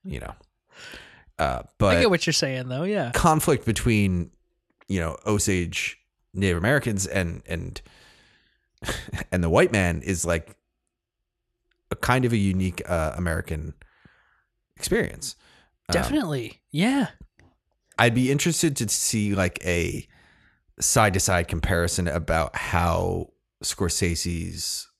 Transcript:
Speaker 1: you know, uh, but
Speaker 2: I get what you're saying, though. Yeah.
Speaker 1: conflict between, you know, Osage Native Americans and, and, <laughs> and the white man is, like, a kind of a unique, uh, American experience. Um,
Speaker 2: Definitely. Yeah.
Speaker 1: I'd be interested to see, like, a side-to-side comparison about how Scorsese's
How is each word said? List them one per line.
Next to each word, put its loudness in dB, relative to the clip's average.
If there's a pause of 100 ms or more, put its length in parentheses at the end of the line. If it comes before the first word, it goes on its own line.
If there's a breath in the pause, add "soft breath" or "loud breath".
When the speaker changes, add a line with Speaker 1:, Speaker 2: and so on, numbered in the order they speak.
Speaker 1:
you -8
know, -12 (1040 loud breath)
uh, 0 (160)
but 4
Speaker 2:
I 4
get 6
what 0
you're 0
saying, -2
though. -4
Yeah. -2
Speaker 1:
conflict 2
between, 2 (580)
you -2
know, -4
Osage 0 (380)
Native 0
Americans 0
and, -2
and, -8 (1000 soft breath)
<laughs> -8
and 2
the 2
white 4
man 0
is, -4
like, -2 (1300)
a -4
kind 2
of 2
a 2
unique, 0
uh, -2
American -4 (1000 soft breath)
experience. -4 (540 soft breath)
Um, -2
Speaker 2:
Definitely. -2
Yeah. 2 (920)
Speaker 1:
I'd 6
be 2
interested 2
to -4
see, 0
like, 0
a -2 (720 soft breath)
side-to-side 4
comparison 0
about -2
how 0 (320)
Scorsese's -4 (140)